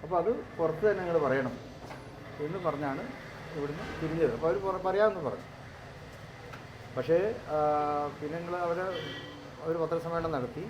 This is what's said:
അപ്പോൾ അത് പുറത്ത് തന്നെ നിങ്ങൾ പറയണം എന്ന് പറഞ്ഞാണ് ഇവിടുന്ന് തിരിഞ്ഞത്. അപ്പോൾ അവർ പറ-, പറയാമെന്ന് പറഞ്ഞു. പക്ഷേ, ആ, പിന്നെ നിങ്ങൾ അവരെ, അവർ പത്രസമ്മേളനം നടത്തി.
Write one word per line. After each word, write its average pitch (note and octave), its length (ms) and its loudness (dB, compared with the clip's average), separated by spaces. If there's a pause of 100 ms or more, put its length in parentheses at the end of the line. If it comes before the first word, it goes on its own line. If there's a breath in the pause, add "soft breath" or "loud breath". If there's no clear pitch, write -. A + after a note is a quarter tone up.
അപ്പോൾ E3 160 0
അത് F3+ 100 4 (280)
പുറത്ത് D#3+ 320 2
തന്നെ F#3+ 140 2
നിങ്ങൾ E3+ 200 4
പറയണം C3 320 4 (880)
എന്ന് F3+ 220 -4
പറഞ്ഞാണ് C#3+ 360 0 (520)
ഇവിടുന്ന് D3 300 -4 (120)
തിരിഞ്ഞത്. D#3+ 380 4
അപ്പോൾ D#3+ 140 2
അവർ F#3 80 4 (100)
പറ-, F#3 180 0
പറയാമെന്ന് F#3+ 400 6
പറഞ്ഞു. - 220 -2 (1500)
പക്ഷേ, D3+ 220 4 (380)
ആ, - 20 4 (640)
പിന്നെ D3+ 220 -4
നിങ്ങൾ F3 140 -4 (120)
അവരെ, F3 180 0 (760)
അവർ E3 200 2
പത്രസമ്മേളനം E3 540 0
നടത്തി. B2 320 -2